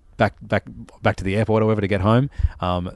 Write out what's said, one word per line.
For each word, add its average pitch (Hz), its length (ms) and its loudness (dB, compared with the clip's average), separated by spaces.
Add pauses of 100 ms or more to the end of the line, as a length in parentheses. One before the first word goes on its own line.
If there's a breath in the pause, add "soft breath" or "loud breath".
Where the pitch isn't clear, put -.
(180)
back, 107 240 0
back, 107 220 -2 (380)
back - 140 2
to - 80 -8
the 95 140 -2
airport 110 260 2
or 110 40 2
whatever 110 140 0
to 101 60 0
get 95 140 -2
home, 117 280 2 (300 loud breath)
um, 90 360 -4